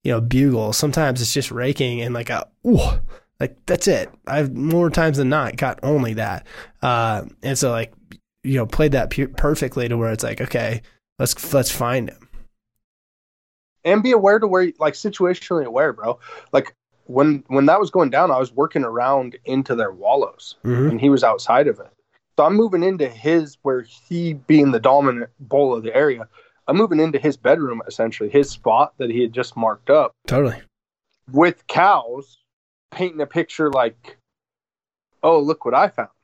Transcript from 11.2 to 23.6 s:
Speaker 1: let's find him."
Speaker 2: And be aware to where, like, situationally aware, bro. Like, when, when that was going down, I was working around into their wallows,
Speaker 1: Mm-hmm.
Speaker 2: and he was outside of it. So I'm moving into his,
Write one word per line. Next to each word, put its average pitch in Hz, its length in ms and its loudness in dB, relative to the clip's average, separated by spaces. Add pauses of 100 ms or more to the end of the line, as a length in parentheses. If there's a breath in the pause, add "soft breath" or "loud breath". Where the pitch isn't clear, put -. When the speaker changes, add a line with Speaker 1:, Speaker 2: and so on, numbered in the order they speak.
Speaker 1:
let's - 200 0
find 120 380 -4
him." - 180 -20 (1600)
Speaker 2:
And 208 160 4
be 254 100 2
aware 208 260 4
to 214 80 0
where, 185 320 2
like, 151 160 0
situationally 180 720 -2
aware, 127 260 0
bro. 110 260 -6 (340 loud breath)
Like, 139 220 -2 (300)
when, 143 440 0
when 139 180 2
that 175 140 6
was 190 100 -2
going 165 200 2
down, 156 200 2
I 131 80 0
was 123 140 -2
working 143 320 -2
around 123 600 -2
into 131 300 -2
their 107 180 -2
wallows, 107 720 -2
Speaker 1:
Mm-hmm. 123 260 0
Speaker 2:
and 113 100 -4
he 139 100 4
was 131 140 4
outside 117 440 2
of - 120 -4
it. - 100 -20 (480)
So 151 60 4
I'm 190 120 4
moving 196 260 2
into 175 260 0
his, 147 540 -2